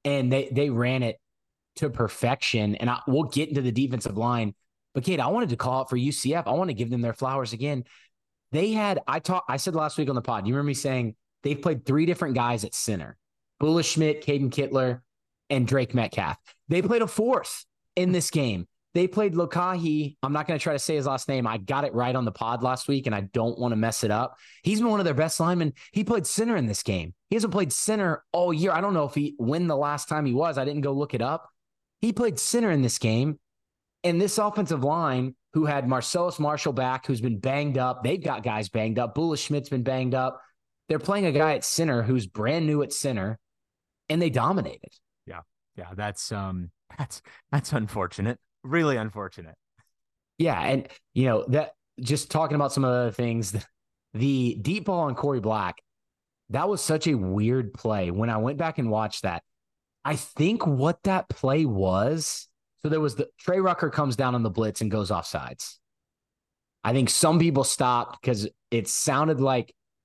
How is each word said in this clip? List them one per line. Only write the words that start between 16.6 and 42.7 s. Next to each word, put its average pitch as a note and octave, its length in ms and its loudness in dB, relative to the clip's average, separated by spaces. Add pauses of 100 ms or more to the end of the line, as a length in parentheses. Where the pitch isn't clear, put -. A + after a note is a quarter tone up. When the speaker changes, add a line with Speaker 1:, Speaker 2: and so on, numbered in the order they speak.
Speaker 1:
They F3 140 2
played A3+ 200 2
a G#3+ 40 2
fourth - 580 -2 (300)
in F3+ 160 2
this F3 200 0
game. A2 360 0 (280)
They F3+ 120 4
played F#3+ 280 0
Lokahi. E3+ 880 0
I'm C3+ 100 -2
not D3+ 140 -2
gonna D#3+ 120 -2
try D#3+ 140 -2
to C#3 60 0
say D#3 180 -2
his C3+ 100 0
last C3+ 220 -2
name. B2+ 180 0
I A2 120 -2
got C3+ 260 -2
it C3+ 80 -2
right B2 240 0
on B2+ 80 0
the G#2+ 80 -2
pod A2+ 300 -2
last B2+ 260 -2
week, C#3 180 0
and A2 80 0
I G2+ 60 -2
don't A#2 380 -2
wanna A#2 180 0
mess A2+ 280 0
it G#2 60 0
up. A#2 280 -2 (240)
He's G#3+ 180 2
been A#3 80 2
one G#3 120 2
of F#3 40 0
their D#3+ 80 2
best D#3 260 0
linemen. E3+ 360 2 (180)
He G#3 100 0
played G3+ 240 0
center A3+ 300 0
in C#3 100 0
this G2+ 160 -4
game. F2 300 -4 (160)
He G#3 80 0
hasn't G#3 160 0
played F#3 200 2
center G3+ 600 0
all F3 220 2
year. E3+ 180 2
I D#3+ 80 2
don't G3 140 0
know D#3 100 2
if C3+ 100 -6
he, D3 220 0
when D3+ 300 0
the D3+ 100 2
last D3 320 -2
time D3+ 160 0
he B2+ 80 2
was. D3+ 240 0
I C3 80 0
didn't D3 160 -2
go C#3 120 0
look C#3+ 200 -2
it B2+ 80 -2
up. C#3+ 300 -4 (500)
He A3 120 0
played G#3+ 260 0
center A#3 320 2
in D3 100 4
this B2 180 2
game. B2 400 0 (640)
And F3 180 2
this G3+ 180 0
offensive G#3 440 0
line, C3+ 520 0 (180)
who D#3 140 2
had C#3 220 0
Marcellus E3 500 0
Marshall D3 340 0
back, B2+ 340 -2
who's B2 140 -2
been A2+ 180 -2
banged C#3 380 0
up. B2+ 260 0
They've D#3+ 200 -2
got C3 200 -4
guys G#2+ 260 -2
banged A2 300 0
up. A#2 160 -2
Bula D#3 220 0
Schmidt's C#3+ 320 -4
been B2+ 140 -2
banged B2+ 320 0
up. B2+ 260 -2 (480)
They're D#3 100 0
playing G3 280 0
a D3+ 60 4
guy D3+ 220 4
at B2 100 -2
center C#3 380 2
who's A#2 240 2
brand C#3+ 400 0
new D3 160 2